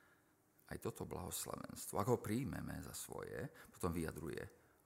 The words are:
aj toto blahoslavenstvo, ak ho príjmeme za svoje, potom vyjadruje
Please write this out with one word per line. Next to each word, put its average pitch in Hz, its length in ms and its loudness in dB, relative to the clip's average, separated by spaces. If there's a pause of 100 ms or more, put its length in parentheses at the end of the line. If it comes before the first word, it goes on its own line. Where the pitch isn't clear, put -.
(720)
aj - 80 -4
toto - 240 0
blahoslavenstvo, - 960 -2
ak 101 80 6
ho 123 80 10
príjmeme 78 640 0
za 78 160 -6
svoje, 52 560 -4 (240)
potom 90 160 2
vyjadruje 80 480 0 (460)